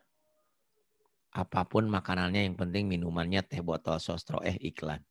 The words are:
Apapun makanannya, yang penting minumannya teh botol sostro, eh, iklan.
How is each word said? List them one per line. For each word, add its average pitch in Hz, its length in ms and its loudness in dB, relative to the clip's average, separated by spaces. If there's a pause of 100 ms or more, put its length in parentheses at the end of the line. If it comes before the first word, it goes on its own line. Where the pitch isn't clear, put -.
(1300)
Apapun 95 580 0
makanannya, 92 580 2
yang 92 80 0
penting 90 320 0
minumannya 85 560 0
teh 92 200 -4
botol 82 360 0
sostro, - 440 -4
eh, 90 180 -2
iklan. 78 520 -6